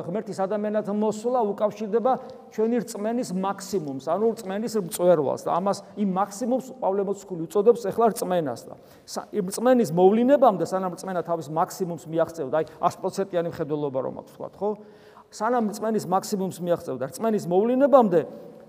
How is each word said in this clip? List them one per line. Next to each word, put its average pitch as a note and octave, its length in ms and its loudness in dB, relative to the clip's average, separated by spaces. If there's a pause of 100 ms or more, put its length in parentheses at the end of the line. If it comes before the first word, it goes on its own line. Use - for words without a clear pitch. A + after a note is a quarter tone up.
ღმერთის F#3+ 340 -6
ადამიანად G#3 540 -2
მოსვლა G#3+ 560 0
უკავშირდება G#3+ 640 0 (420)
ჩვენი A3+ 320 0
რწმენის A3 480 -4
მაქსიმუმს, F#3 720 -4
ანუ F#3+ 240 0
რწმენის G#3 480 -4
მწვერვალს. E3 680 2
და D#3 140 -2
ამას, G3 200 0 (160)
იმ G3+ 160 -2
მაქსიმუმს G#3 560 -2 (120)
პავლე G3 260 0
მოციქული F#3+ 400 -6
უწოდებს G#3 460 4
ეხლა A3+ 180 2
რწმენას F3+ 540 -2
და - 120 -16 (360)
სა-, - 180 -10
იმ G3 200 -4
რწმენის A3+ 420 4
მოვლინებამდე, G3+ 760 6
სანამ F#3 280 -4
რწმენა F3+ 300 -6
თავის E3 260 -4
მაქსიმუმს E3+ 560 -4
მიაღწევდა, D#3+ 500 -2
აი, D#3 100 0 (100)
ას - 200 -2
პროცენტიანი F3+ 540 -4
მხედველობა D3 500 -4
რომ C3 160 -4
აქვს, - 160 -14
ვთქვათ, - 220 -14
ხო? G3+ 160 -4 (580)
სანამ A#3 380 0
რწმენის G#3+ 400 -2
მაქსიმუმს F#3+ 540 -2
მიაღწევდა, D#3 460 -2
რწმენის G#3 400 -2
მოვლინებამდე A3+ 760 6 (460)